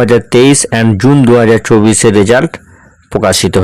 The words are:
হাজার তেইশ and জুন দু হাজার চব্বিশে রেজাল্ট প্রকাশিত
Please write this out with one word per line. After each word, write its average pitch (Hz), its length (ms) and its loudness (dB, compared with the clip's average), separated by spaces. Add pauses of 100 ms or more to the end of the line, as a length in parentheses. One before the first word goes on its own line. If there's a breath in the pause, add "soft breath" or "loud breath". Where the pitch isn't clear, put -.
হাজার 117 200 0 (120)
তেইশ 135 260 2 (200)
and 113 100 0 (120)
জুন 135 160 2 (100)
দু 117 140 2
হাজার 113 280 2
চব্বিশে 110 400 0 (100)
রেজাল্ট 123 340 0 (600 soft breath)
প্রকাশিত 95 520 -4